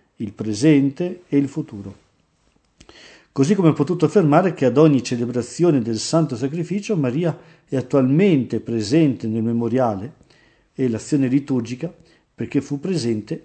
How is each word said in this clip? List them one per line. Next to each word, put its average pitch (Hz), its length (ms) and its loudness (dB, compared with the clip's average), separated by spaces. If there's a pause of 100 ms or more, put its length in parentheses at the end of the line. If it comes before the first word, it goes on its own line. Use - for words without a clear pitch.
(160)
il 104 180 -8
presente 139 960 2
e 143 100 0
il 139 100 2
futuro. 101 460 -10 (1400)
Così 139 220 0
come 180 160 2
ha - 20 4
potuto 165 320 -2
affermare 165 480 2
che 147 140 -2
ad 117 100 0
ogni 147 260 6
celebrazione 123 800 0
del 110 180 -4
Santo 156 380 0
Sacrificio 165 580 -4
Maria 147 400 -2 (320)
è 143 100 -6
attualmente 135 840 2
presente 117 680 0
nel 110 140 -2
memoriale 117 680 -2 (640)
e 127 160 -2
l'azione 135 360 0
liturgica 127 640 -4 (440)
perché 123 260 -4
fu 139 180 -6
presente 135 680 -4